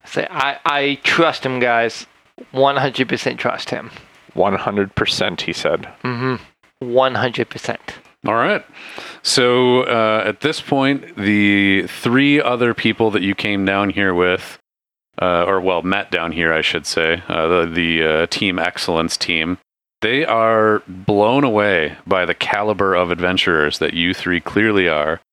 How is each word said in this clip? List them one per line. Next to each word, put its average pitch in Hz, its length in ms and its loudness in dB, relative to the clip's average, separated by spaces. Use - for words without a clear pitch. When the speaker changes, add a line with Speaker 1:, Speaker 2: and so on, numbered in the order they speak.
Speaker 1:
Say, - 260 -6
"I, 143 340 -2
I 143 380 0
trust - 420 0
him, 127 160 -2
guys. 120 460 0
One 135 240 2
hundred 131 320 0
percent 123 320 -4
trust - 300 -4
him." - 200 -8
Speaker 2:
"One 95 200 2
hundred 101 400 -2
percent," 98 480 -2
he 85 100 -6
said. 80 360 -2
Speaker 1:
Mm-hmm. 127 320 -4
One 127 380 0
hundred 117 320 -2
percent. - 460 -10
Speaker 3:
All 107 80 0
right. 160 300 0
So, 123 600 4
uh, 110 440 2
at 104 140 -4
this 151 200 -2
point, 139 560 -2
the 101 720 2
three 139 520 2
other 120 340 0
people 113 380 2
that 98 100 0
you 98 120 0
came 101 300 -2
down 98 260 2
here 95 240 0
with, 90 440 0
uh, 87 240 2
or, 95 160 2
well, 90 220 0
met 95 300 -2
down 85 200 -2
here, 82 200 0
I 80 80 2
should 78 260 -4
say, 82 420 0
uh, 82 180 0
the, 85 200 2
the, 82 380 0
uh, 78 240 2
Team 90 300 -2
Excellence 82 580 -2
team, 85 420 -4
they 131 220 0
are 110 640 2
blown 104 560 2
away 104 520 0
by 92 180 2
the 85 100 -2
caliber 101 600 0
of 87 180 2
adventurers 87 680 0
that 80 160 -2
you 85 200 0
three 87 260 -2
clearly 101 480 2
are. 78 320 0